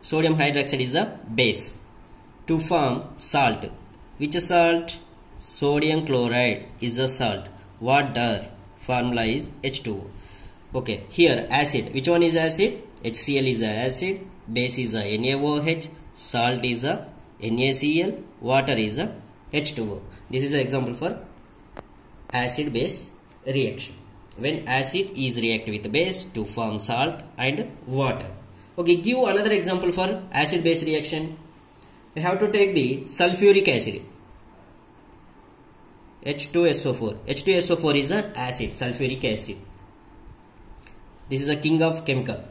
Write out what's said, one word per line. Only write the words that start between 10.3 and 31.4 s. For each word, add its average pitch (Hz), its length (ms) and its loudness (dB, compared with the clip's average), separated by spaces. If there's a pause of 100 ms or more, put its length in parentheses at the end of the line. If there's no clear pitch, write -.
Okay, 113 320 -4
here 151 400 6
acid. 139 440 0
Which 131 140 0
one 170 160 6
is 165 140 4
acid? 160 440 2 (220)
H 113 140 -4
C 143 220 0
L 135 60 2
is 120 160 0
a 113 60 0
acid. 127 580 -2 (260)
Base 123 280 0
is 117 140 -2
a 110 100 -2
N 107 220 -2
A 135 100 2
O 147 260 0
H. 160 280 -2 (240)
Salt 120 500 0
is 120 220 -2
a - 220 -2 (340)
N 113 180 -2
A 135 140 4
C 147 280 2
L. 190 120 0 (260)
Water 131 340 2
is 110 260 0
a 208 140 -4 (380)
H 147 240 -2
two 110 200 -6
O. 98 60 -12 (280)
This 131 140 -2
is 139 100 -2
an 147 60 2
example 123 340 -2
for 160 260 -4 (1120)
acid 123 420 -2
base - 380 -4 (340)
reaction. 131 500 -2 (420)
When 160 300 -4
acid 156 480 0
is 127 240 -2
react 113 280 2
with 104 240 -6
base 175 320 0
to 110 220 -6
form 107 340 -4
salt 131 420 -2 (160)
and 135 340 -2 (140)
water. 131 460 -2 (460)
Okay, 175 180 6
give 214 240 0
another 208 320 4
example 180 400 0
for 190 400 -2
acid 160 320 0
base 160 200 2
reaction. 156 540 -2 (760)